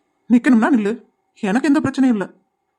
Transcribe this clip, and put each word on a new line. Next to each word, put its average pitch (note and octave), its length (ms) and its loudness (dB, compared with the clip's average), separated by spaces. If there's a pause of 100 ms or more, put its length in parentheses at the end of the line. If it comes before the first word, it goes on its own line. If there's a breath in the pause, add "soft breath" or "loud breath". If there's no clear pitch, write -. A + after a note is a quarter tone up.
(300)
நிக்கணும்னா B3 420 2
நில்லு, A3 200 0 (500)
எனக்கு A#3+ 280 -2
எந்த D4 120 2
பிரச்சனையும் C4 340 0
இல்ல. F#3 100 -6 (520)